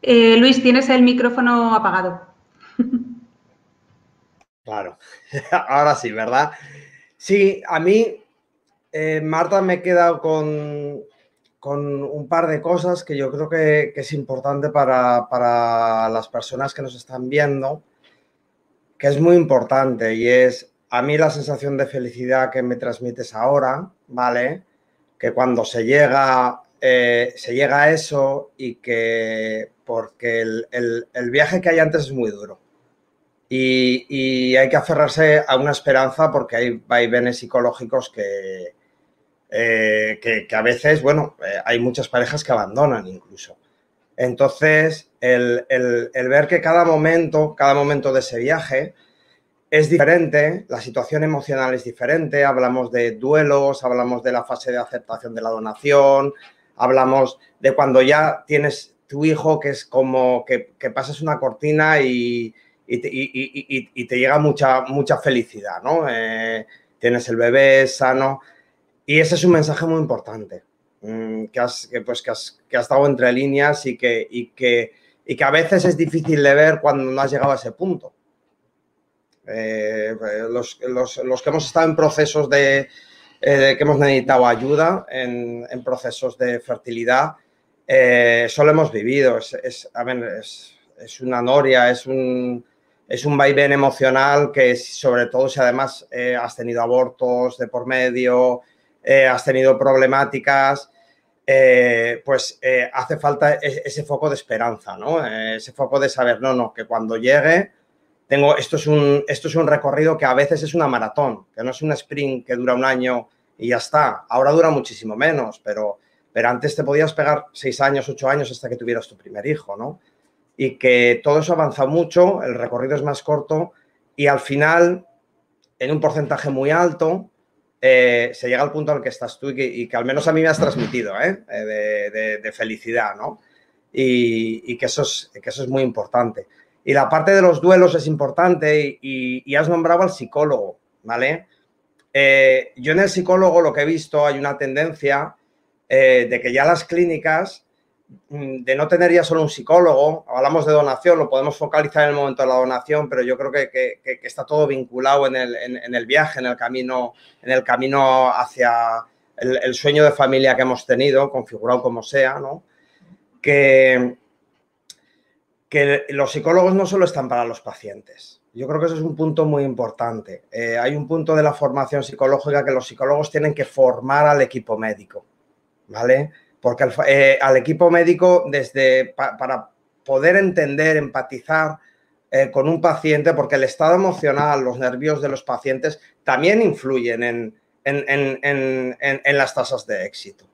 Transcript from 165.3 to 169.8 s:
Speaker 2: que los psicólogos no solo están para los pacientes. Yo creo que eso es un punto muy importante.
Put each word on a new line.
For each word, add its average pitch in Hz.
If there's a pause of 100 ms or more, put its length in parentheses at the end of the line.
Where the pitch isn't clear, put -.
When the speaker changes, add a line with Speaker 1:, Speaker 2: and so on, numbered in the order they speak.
Speaker 2:
que 143
los 139
psicólogos 180
no 196
solo 185
están 139
para 120
los 117
pacientes. - (100)
Yo 127
creo 151
que 170
eso 165
es 156
un 156
punto 156
muy 147
importante. 113